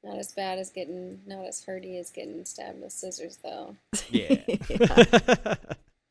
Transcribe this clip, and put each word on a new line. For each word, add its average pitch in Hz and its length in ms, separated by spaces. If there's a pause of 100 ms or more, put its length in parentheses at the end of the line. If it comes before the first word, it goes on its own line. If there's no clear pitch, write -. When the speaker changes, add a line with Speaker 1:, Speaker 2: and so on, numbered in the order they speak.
Speaker 1:
Not 208 160
as 202 140
bad 190 260
as 190 100
getting, 185 580
not 190 200
as - 180
hurty 185 320
as 175 140
getting - 340
stabbed - 380
with - 100
scissors, 170 500
though. - 340 (340)
Speaker 2:
Yeah. 226 360
Speaker 3:
<laughs> - 220
Yeah. - 920
Speaker 2:
<laughs> - 40 (460)